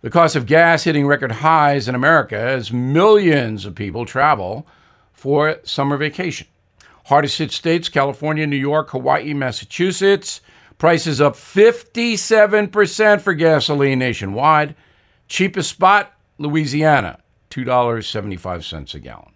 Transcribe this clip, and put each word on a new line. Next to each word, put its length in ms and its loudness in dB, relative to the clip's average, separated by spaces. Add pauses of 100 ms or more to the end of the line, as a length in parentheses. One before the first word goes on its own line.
The 80 -10
cost 260 4
of 120 -2
gas 360 4
hitting 240 0
record 240 0
highs 560 2
in 80 -4
America 420 2
as 360 -4
millions 920 2
of 100 -12
people 300 -8
travel 600 -2 (460)
for 500 -2
summer 320 -4
vacation. 520 -8 (580)
Hardest 340 0
hit 120 -4
states, 380 -4
California, 580 -4
New 80 -4
York, 360 -2
Hawaii, 420 -4
Massachusetts. 1040 -2 (380)
Prices 420 0
up 160 2
fifty-seven 1300 2
percent 520 2
for 120 -2
gasoline 680 2
nationwide. 760 -2 (520)
Cheapest 420 -4
spot, 440 2 (240)
Louisiana, 840 0 (300)
two 160 -8
dollars 420 -2
seventy-five 560 -8
cents 300 -14
a 60 -14
gallon. 360 -20